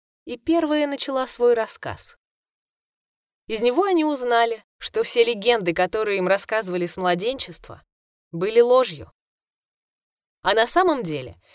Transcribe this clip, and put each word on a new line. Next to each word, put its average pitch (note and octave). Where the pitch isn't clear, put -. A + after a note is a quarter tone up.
и A#3+
первая D4+
начала C#4
свой A#3+
рассказ. -
Из A3
него B3
они F4
узнали, A#3
что -
все A#3
легенды, G#3+
которые G3+
им F#3
рассказывали F#3+
с E3+
младенчества, F#3
были G#3
ложью. A#3+
А F#3+
на A3
самом D#4+
деле D3